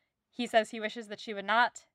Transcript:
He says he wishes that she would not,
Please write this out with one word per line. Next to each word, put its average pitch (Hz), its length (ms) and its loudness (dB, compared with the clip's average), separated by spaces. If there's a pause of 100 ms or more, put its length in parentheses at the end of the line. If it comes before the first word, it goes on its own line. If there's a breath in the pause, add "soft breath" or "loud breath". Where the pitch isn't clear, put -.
(320)
He 240 160 -4
says 220 240 4
he 233 80 -10
wishes 214 300 -8
that 208 100 -12
she 226 140 -10
would 196 120 -6
not, 226 500 2